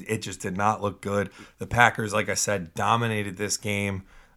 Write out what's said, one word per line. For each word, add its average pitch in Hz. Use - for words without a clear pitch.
it 104
just 95
did 92
not 101
look 98
good. 101
The 95
Packers, 113
like 104
I 101
said, 92
dominated 107
this 101
game. 101